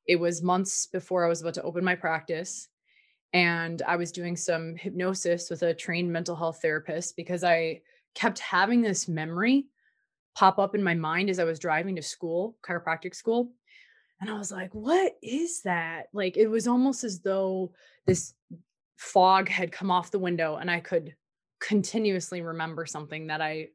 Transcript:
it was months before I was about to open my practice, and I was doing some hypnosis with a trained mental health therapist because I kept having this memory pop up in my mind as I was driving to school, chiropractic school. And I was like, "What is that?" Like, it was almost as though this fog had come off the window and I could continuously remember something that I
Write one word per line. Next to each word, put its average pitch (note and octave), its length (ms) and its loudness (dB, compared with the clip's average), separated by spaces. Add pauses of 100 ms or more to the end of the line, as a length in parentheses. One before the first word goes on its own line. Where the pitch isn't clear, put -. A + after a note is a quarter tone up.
it F3 100 6
was E3+ 260 0
months F#3 440 0
before F3+ 380 -2
I E3+ 40 2
was E3 120 -2
about E3 140 -6
to E3 80 -8
open E3 200 -4
my F3+ 120 2
practice, E3 720 -4 (680)
and E3+ 500 2
I F3 140 0
was E3+ 140 -4
doing F3 260 -6
some E3 380 -4
hypnosis F3+ 760 -2
with E3+ 140 -4
a E3+ 100 2
trained E3+ 400 -2
mental E3+ 220 -4
health E3 260 -4
therapist D#3 560 -2
because F3 260 -4
I E3 380 2 (340)
kept - 240 0
having G#3 420 4
this G#3 260 0
memory F3+ 600 0 (680)
pop F#3+ 240 6
up G3 160 2
in G#3 80 2
my F3 120 2
mind E3+ 340 0
as F#3 100 0
I F3 60 2
was D#3+ 140 -2
driving F3 380 0
to D#3 40 -8
school, F3 640 -4
chiropractic E3+ 520 -4
school. A#3+ 380 0 (680)
And G#3 80 -8
I G#3+ 80 -6
was G3 140 -8
like, F#3+ 240 -10
"What D#4+ 460 2
is D#4 420 -4
that?" E3 500 -2
Like, F#3+ 240 -2
it A3 100 6
was A3 200 0
almost B3 360 2
as F#3+ 180 -6
though F#3+ 520 -2 (320)
this - 280 0 (640)
fog F#3+ 520 6
had F#3 220 -2
come F#3+ 200 -2
off F3+ 200 2
the G3+ 80 0
window E3 360 0
and F3 160 -4
I E3+ 80 0
could D#3+ 360 -2 (440)
continuously G3 840 0
remember E3 440 -6
something D#3 420 -10
that D#3 140 -4
I D#3 340 -4